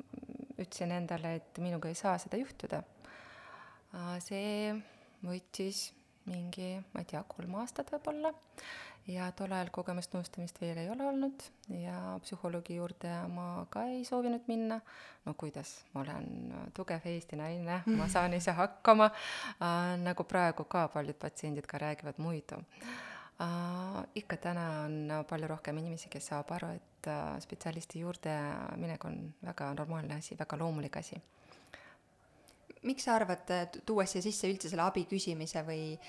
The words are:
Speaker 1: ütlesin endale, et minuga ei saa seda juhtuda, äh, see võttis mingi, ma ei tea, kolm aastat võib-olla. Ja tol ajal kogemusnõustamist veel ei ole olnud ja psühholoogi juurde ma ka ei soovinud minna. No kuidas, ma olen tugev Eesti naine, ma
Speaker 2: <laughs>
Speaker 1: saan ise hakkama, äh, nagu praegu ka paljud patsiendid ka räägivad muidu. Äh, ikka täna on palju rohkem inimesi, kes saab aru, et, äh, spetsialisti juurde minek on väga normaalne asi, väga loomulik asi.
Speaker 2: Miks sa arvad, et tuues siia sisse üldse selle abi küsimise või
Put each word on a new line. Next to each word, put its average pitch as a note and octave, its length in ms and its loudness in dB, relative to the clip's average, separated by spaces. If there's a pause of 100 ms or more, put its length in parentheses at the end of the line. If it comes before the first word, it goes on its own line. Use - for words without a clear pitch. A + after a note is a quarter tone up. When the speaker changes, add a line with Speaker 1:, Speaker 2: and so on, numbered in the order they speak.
(580)
Speaker 1:
ütlesin F3 340 -2
endale, E3+ 440 0
et - 240 -8
minuga E3+ 280 0
ei E3 80 -2
saa F#3 220 4
seda F3+ 200 -4
juhtuda, - 460 -4 (1080)
äh, F3 260 -4
see G#3 640 0 (400)
võttis F#3 680 -4 (320)
mingi, F#3 580 -4 (100)
ma - 60 -4
ei F3 60 -4
tea, D#3+ 180 -4
kolm F3+ 320 -8
aastat B3 360 -4
võib-olla. D4+ 420 0 (760)
Ja F3+ 240 -2
tol F#3+ 200 -2
ajal F3+ 200 0
kogemusnõustamist F3+ 920 -4
veel E3+ 160 0
ei E3+ 120 -2
ole B3+ 140 -2
olnud C#4 380 2 (280)
ja F3+ 520 -4
psühholoogi F3 540 -4
juurde F3 340 -4 (200)
ma F3 380 -4
ka A3+ 220 -2
ei B3+ 160 -4
soovinud A#3+ 420 0
minna. A3+ 320 2 (460)
No D3+ 80 -2
kuidas, - 500 -8 (100)
ma C3+ 80 -2
olen - 520 -4 (180)
tugev E3+ 340 -2
Eesti E3+ 300 -4
naine, E3+ 520 -2
ma G#3+ 220 6
Speaker 2:
<laughs> F#3 40 2
Speaker 1:
saan F3 200 6
ise F3 180 4
hakkama, G#3+ 580 12 (500)
äh, F3 380 4
nagu F3+ 260 2
praegu E3+ 420 6
ka E3+ 220 4
paljud D3 300 -2
patsiendid D3+ 480 -4
ka C#3+ 140 -4
räägivad D3+ 400 -4
muidu. D#3+ 420 -2 (800)
Äh, F3+ 640 0 (180)
ikka E3+ 160 -2
täna E3 480 0
on D3+ 400 -2
palju D#3 220 -2
rohkem D#3 340 -2
inimesi, E3 260 -4
kes - 200 -8
saab D3 240 -4
aru, E3+ 160 -2 (100)
et, - 300 -12
äh, D3+ 340 -2
spetsialisti E3 640 -6
juurde E3 320 -2 (400)
minek E3 280 -4
on D#3 360 -6
väga C#3+ 320 -4
normaalne D3+ 480 -4
asi, - 160 -8
väga - 240 -4
loomulik D#3 360 0
asi. - 200 -8 (1600)
Speaker 2:
Miks C4+ 240 -2
sa A#3+ 80 6
arvad, F#3 400 4
et F3 220 0 (100)
tuues G3 240 4
siia F3+ 160 0
sisse G#3 240 2
üldse F#3+ 200 0
selle E3+ 120 2
abi F#3 240 4
küsimise E3 560 0
või D#3 480 -4